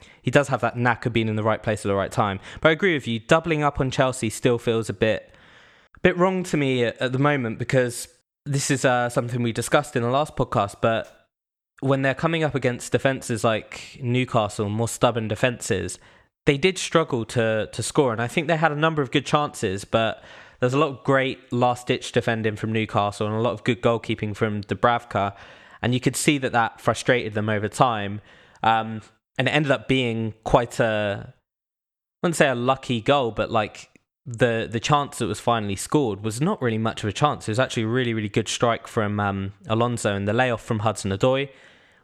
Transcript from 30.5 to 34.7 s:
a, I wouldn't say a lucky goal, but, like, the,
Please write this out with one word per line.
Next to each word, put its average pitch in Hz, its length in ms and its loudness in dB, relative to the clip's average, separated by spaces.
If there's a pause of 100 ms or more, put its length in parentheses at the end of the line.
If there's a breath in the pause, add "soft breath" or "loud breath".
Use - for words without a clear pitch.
a, 107 480 0
I 127 60 -20 (880)
wouldn't 175 140 -2
say 156 100 6
a 131 80 0
lucky 123 460 -2
goal, 135 300 2
but, 107 200 -4
like, 110 380 -2 (360)
the, 113 460 0